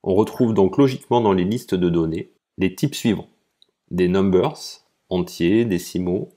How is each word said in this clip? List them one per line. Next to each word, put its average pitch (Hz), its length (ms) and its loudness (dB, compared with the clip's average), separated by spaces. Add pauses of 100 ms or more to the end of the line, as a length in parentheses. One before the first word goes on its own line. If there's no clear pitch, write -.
On 95 120 -2
retrouve 110 380 2
donc 98 240 2
logiquement 127 460 2
dans 104 100 4
les 92 120 2
listes 107 300 -4
de 90 140 0
données 82 420 -2 (280)
les 95 160 0
types 139 200 -4
suivants. - 360 -2 (600)
Des 90 160 0
numbers, 120 760 0 (260)
entiers, 90 560 0
décimaux, 90 720 -4